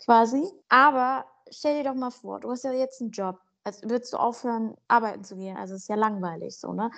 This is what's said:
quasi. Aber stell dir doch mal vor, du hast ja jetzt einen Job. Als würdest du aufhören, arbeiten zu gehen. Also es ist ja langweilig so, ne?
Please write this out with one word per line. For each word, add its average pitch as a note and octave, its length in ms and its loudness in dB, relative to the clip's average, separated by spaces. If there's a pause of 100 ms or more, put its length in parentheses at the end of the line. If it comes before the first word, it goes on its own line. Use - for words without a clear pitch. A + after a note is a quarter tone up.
quasi. A#3 400 6 (240)
Aber C4 580 6 (240)
stell D4 320 -2
dir C4+ 80 -2
doch C4 60 -4
mal B3+ 160 -4
vor, G3 300 -12
du A3 100 -6
hast B3 140 -6
ja C4 80 -4
jetzt C4 280 -4
einen A3+ 100 -6
Job. F#3 280 -6 (240)
Als G3+ 200 -10
würdest A#3+ 280 -4
du - 60 -6
aufhören, A#3 580 -2 (140)
arbeiten A3 340 0
zu F#3+ 140 -16
gehen. F#3+ 180 -10
Also F#3+ 200 -10
es F#3+ 80 -14
ist - 40 -14
ja G#3+ 80 -2
langweilig G3+ 640 -2
so, F3+ 140 -10
ne? G3 240 -4